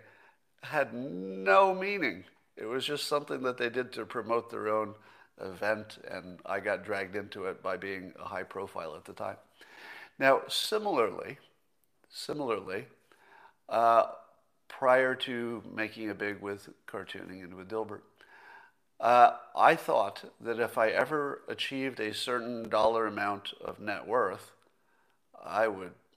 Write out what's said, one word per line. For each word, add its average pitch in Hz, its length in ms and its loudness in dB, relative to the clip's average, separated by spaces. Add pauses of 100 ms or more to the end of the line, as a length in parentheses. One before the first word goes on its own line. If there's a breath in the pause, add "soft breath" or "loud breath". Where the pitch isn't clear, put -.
(640 soft breath)
had 139 320 -2
no 190 800 4
meaning. 185 500 -2 (320)
It 110 100 -10
was 127 200 -2
just 147 200 -4
something 147 360 -2
that 127 160 -2
they 120 100 0
did 123 240 -4
to 110 140 -8
promote 113 440 -2
their 107 180 -4
own 107 260 0 (460 loud breath)
event, 104 580 -4 (120)
and 90 360 -10
I 98 140 -4
got 95 240 -2
dragged 98 300 -6
into 98 300 -8
it 92 180 -6
by 92 140 -2
being 95 420 -10
a - 60 -14
high 95 200 -6
profile 92 520 -8
at 90 80 -18
the 98 80 -16
time. 101 240 -8 (840 loud breath)
Now, 135 300 6
similarly, 147 920 0 (680)
similarly, 113 800 -4 (840 soft breath)
uh, 113 380 6 (640)
prior 127 460 4
to 120 480 -6 (120)
making 110 340 -6
it 101 100 -6
big 101 220 -4
with 101 300 -8 (160)
cartooning 92 580 -12
and 90 100 -16
with 92 140 -14
Dilbert, 104 320 -6 (960 loud breath)
uh, 120 340 10 (220)
I 127 200 8
thought 120 500 0 (160)
that 113 180 -4
if 117 200 -2
I 110 100 6
ever 143 600 0
achieved 127 520 -6
a 107 140 -4
certain 120 560 -4
dollar 113 360 4
amount 101 460 -4 (100)
of - 160 -10
net 98 280 -6
worth, 101 460 -2 (920)
I 104 240 4
would, 95 240 -6 (240)